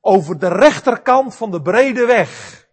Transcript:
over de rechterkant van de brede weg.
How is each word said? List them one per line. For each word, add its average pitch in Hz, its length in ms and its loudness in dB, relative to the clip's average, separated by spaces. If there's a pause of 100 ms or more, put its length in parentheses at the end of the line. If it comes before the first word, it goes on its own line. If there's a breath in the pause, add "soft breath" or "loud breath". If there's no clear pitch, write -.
over 180 380 0
de 185 80 -2
rechterkant 254 880 0
van 214 160 -8
de 170 100 -6
brede 240 440 0
weg. - 680 -2